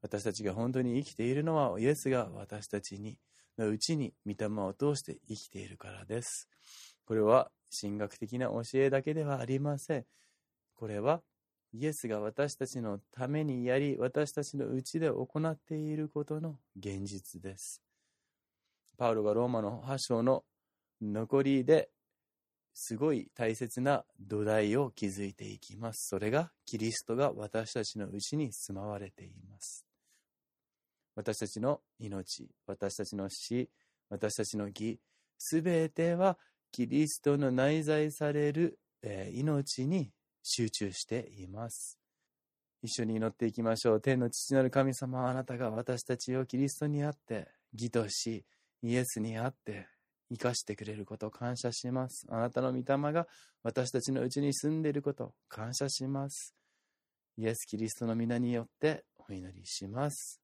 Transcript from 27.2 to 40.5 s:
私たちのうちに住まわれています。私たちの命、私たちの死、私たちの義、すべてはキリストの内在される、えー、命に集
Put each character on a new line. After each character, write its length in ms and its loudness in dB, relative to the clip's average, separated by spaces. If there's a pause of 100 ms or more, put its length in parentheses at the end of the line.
私 400 -4
た 120 -2
ち 140 -6
の 100 -4
う 120 -6
ち 160 -4
に 160 -2
住 260 -8
ま 80 -6
わ 120 -6
れ 120 -10
て 140 -20
い 80 -18 (180)
ま 100 -20
す。 260 -14 (1300)
私 240 -2
た 100 -4
ち 120 -6
の 200 0 (180)
命、 500 -8 (180)
私 300 -4
た 80 -4
ち 120 -8
の 120 -4
死、 400 -4 (400)
私 260 -2
た 100 -2
ち 120 -4
の 120 -2
義、 300 -4 (400)
す 240 0
べ 260 2
て 260 2
は 240 4 (340)
キ 140 0
リ 220 4
ス 140 -4
ト 140 6
の 140 4
内 320 4
在 300 4
さ 200 0
れ 200 4
る、 260 2 (240)
え 320 -4
ー、 40 -2
命 480 2
に 240 2 (320)
集 280 0